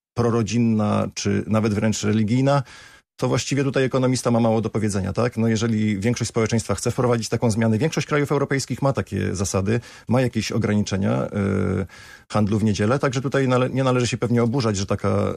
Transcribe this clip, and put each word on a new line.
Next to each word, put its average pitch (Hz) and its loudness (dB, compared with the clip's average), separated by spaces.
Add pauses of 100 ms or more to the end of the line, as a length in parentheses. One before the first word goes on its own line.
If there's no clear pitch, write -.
(140)
prorodzinna, 110 2
czy 101 -2
nawet 107 0
wręcz 107 0
religijna, 120 2 (540)
to 127 -2
właściwie 135 0
tutaj 131 2
ekonomista 127 0
ma 117 4
mało 110 4
do 104 -4
powiedzenia, 101 -2
tak? 120 -2
No 113 2
jeżeli 107 0
większość 117 0
społeczeństwa 113 0
chce 117 -2
wprowadzić 120 0
taką 117 0
zmianę, 110 2
większość 156 -2
krajów 147 0
europejskich 135 -2
ma 135 2
takie 98 -4
zasady, 98 -2 (280)
ma 123 2
jakieś 117 -2
ograniczenia, 107 0
y, 95 -2 (460)
handlu 104 2
w 101 0
niedzielę, 107 2
także 135 0
tutaj 135 0
nale-, 127 2
nie 131 -2
należy 123 2
się 110 -2
pewnie 117 0
oburzać, 113 0
że 98 -4
taka, 101 -2